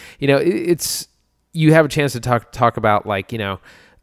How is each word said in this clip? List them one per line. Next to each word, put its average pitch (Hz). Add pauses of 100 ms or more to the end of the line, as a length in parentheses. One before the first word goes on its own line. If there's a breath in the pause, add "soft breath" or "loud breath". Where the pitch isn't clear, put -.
(180 loud breath)
you 139
know, 139
it, 160
it's, - (440)
you 156
have 160
a 143
chance 143
to 120
talk, 120
talk 120
about, 107
like, 98
you 117
know, 98 (420 loud breath)